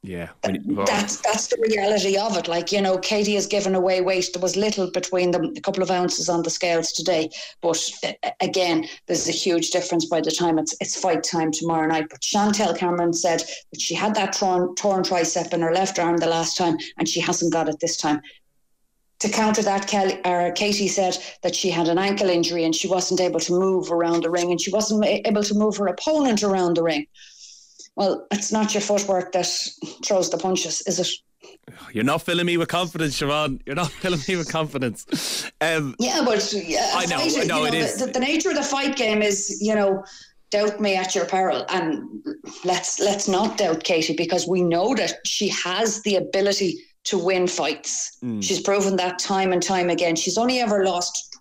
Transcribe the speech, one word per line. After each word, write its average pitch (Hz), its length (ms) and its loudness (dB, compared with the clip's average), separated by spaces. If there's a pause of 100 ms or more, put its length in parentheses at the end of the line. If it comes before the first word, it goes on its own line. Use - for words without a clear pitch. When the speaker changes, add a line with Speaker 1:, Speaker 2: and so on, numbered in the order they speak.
Speaker 1:
Yeah. 87 260 -8 (120)
Speaker 2:
Th-, 95 160 -2
Speaker 1:
When - 100 -10
you, - 60 0
wow. 98 100 0
Speaker 2:
that's, 202 340 0
that's 220 280 -2
the 233 140 -2
reality 202 580 2
of 208 180 0
it. 170 120 -4
Like, 170 240 -2
you 202 100 2
know, 190 160 2
Katie 208 380 0
has 190 100 0
given 196 300 0
away 185 240 2
weight. 185 340 0
There 175 80 -4
was 185 140 0
little 202 340 0
between 180 400 0
them, 170 260 0
a - 40 -10
couple 190 200 -2
of 180 120 2
ounces 180 360 0
on 170 140 2
the 165 80 -2
scales 165 400 0
today. 160 400 0 (300)
But, 165 180 0 (240)
uh, - 280 -4 (100)
again, 170 480 2 (180)
there's 165 220 0
a 160 40 -2
huge 170 380 0
difference 175 360 0
by 165 140 0
the 156 120 0
time 165 260 2
it's, 156 220 -2
it's - 180 -6
fight 165 240 2
time 160 300 -2
tomorrow 165 340 0
night. 156 240 0
But - 100 -18
Chantel 202 560 2
Cameron 175 360 0
said 165 320 0 (260)
that - 100 -14
she - 140 -4
had 208 220 0
that 196 160 0
torn, 180 420 0
torn 190 300 0
tricep 175 500 0
in 165 60 0
her 165 120 2
left 190 280 0
arm 170 160 2
the 165 100 2
last 165 300 0
time, 165 220 2 (200)
and 165 100 0
she 170 120 0
hasn't 170 320 0
got 160 160 2
it 151 100 -4
this - 180 -2
time. 151 240 0 (1000)
To 208 80 -2
counter 214 340 2
that, 196 240 0
Kelly, 190 380 2
or 175 260 2
Katie 208 380 0
said 185 280 2 (280)
that 175 100 0
she 190 160 0
had 165 160 2
an 170 120 4
ankle 202 300 2
injury 170 360 2
and 160 100 2
she 170 140 -2
wasn't 180 320 2
able 165 180 2
to 175 140 0
move 180 400 2
around 170 320 2
the 165 60 0
ring, 175 200 0
and 170 100 2
she 190 120 -2
wasn't 214 320 2
a-, 202 240 2
able 208 160 2
to 208 100 0
move 208 220 2
her 196 100 0
opponent 247 560 2
around 185 320 2
the 165 80 2
ring. 151 240 0 (880)
Well, - 360 0
it's 208 200 -2
not 214 220 0
your 202 80 0
footwork 190 520 0
that 180 140 2 (560)
throws 185 280 2
the 170 80 -2
punches, 170 480 -2
is 180 120 -2
it? 175 100 -2 (840)
Speaker 1:
You're 110 120 0
not 147 180 0
filling 175 240 0
me 175 100 0
with 160 120 0
confidence, 165 520 -2
Siobhan. 147 460 -2
You're 139 100 -6
not 165 160 -2
<laughs> - 80 -16
filling 180 260 -2
me 185 100 0
with 165 140 -4
confidence. 147 920 -4 (160)
Um, 156 380 0
Speaker 2:
Yeah, 247 260 0
but, 214 300 0
yeah, 165 400 -2
Speaker 1:
I 180 100 0
know, 170 140 -2
Speaker 2:
fight, - 280 0
Speaker 1:
no, 165 140 0
Speaker 2:
you 151 60 0
Speaker 1:
it 151 80 0
Speaker 2:
know, 160 40 0
Speaker 1:
is. - 200 -2
Speaker 2:
the, 254 80 0
the 254 120 -4
nature 311 300 0
of 311 80 0
the 294 60 0
fight 277 340 -2
game 214 240 2
is, 202 400 0
you 214 140 2
know, 196 280 2 (460)
doubt 208 320 0
me 196 160 2
at 185 180 -2
your 190 120 0
peril. 185 420 0
And 160 560 -4 (400)
let's, - 340 0
let's 202 300 0
not 208 300 2
doubt 165 260 0
Katie, 160 320 0
because 170 320 -2
we 180 140 2
know 180 320 2
that 190 220 -2 (100)
she 202 240 0
has 196 500 -2
the 202 160 0
ability 196 640 0 (260)
to 202 140 0
win 180 280 2
fights. - 800 -4
Speaker 1:
Mm. 110 180 -4
Speaker 2:
She's 170 180 -2
proven 196 360 2
that 180 220 -2
time 190 340 0
and 175 100 2
time 175 280 2
again. 170 260 2
She's 185 220 -2
only 247 220 2
ever 208 240 2
lost - 560 -4